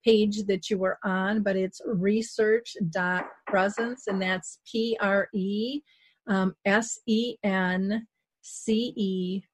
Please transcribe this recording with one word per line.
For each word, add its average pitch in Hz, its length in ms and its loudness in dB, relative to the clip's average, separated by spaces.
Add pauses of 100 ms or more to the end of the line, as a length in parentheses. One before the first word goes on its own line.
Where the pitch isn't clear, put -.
page 214 400 4
that 196 260 -2
you 202 80 0
were 185 260 0
on, 196 380 0
but 196 140 2
it's 190 280 -2
research 220 920 2 (140)
dot 180 360 0 (220)
presence, 214 580 0
and 196 160 -2
that's 185 380 -4 (100)
P 226 300 0
R 196 340 2
E, 214 460 -2 (480)
um, 190 260 0 (100)
S 214 420 -2
E 226 360 0
N 190 640 0 (340)
C - 560 -4
E 190 460 -2 (120)